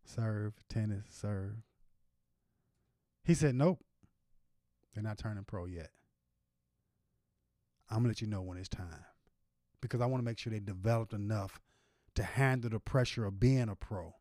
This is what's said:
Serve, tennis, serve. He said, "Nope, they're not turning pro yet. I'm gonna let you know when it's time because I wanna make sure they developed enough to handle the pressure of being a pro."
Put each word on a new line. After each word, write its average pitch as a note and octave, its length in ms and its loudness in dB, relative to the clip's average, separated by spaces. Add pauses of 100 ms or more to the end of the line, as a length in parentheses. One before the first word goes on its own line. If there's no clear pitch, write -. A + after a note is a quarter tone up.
Serve, G#2+ 500 -2 (140)
tennis, G#2+ 420 -2
serve. G#2 480 -4 (1700)
He E3+ 120 6
said, C#3+ 180 4
"Nope, D3+ 320 4 (1080)
they're G#2+ 100 -6
not G#2+ 160 -4
turning G#2 240 -6
pro F#2 220 -6
yet. E2+ 260 -10 (2000)
I'm A2 100 -2
gonna A#2+ 100 6
let A2 120 -2
you A2 60 -2
know G2+ 140 -2
when F#2 160 -8
it's F#2 120 -10
time F2+ 360 -8 (760)
because B2 200 0
I B2 60 4
wanna B2+ 160 0
make A#2 160 -4
sure A2+ 120 -4
they A2 80 -2
developed G#2 540 0
enough G2+ 480 -2 (540)
to A2 80 0
handle B2+ 480 2
the A2 80 -2
pressure B2 460 2
of G2 140 -2
being B2 300 6
a G2 60 -4
pro." F2+ 460 -8